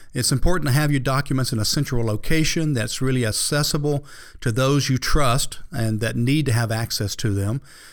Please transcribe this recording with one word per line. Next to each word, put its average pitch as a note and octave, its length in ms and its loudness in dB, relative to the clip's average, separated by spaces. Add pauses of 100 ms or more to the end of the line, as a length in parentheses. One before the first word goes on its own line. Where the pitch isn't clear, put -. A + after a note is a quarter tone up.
(140)
It's - 180 -2
important D#3+ 360 4
to B2+ 60 2
have D3 180 2
your C#3 100 2
documents C3 500 0
in A#2 80 -2
a G#2+ 60 0
central B2 400 0
location D3+ 680 0
that's G#2+ 280 -4
really C3 240 0
accessible C#3+ 800 0 (360)
to A2 100 -2
those C3 380 2
you C3 80 2
trust B2 640 2 (120)
and A2 280 -2
that A#2 160 -2
need C3+ 300 2
to B2+ 80 0
have A#2 180 0
access A2 460 -4
to G#2+ 160 -2
them. G2+ 280 -2 (320)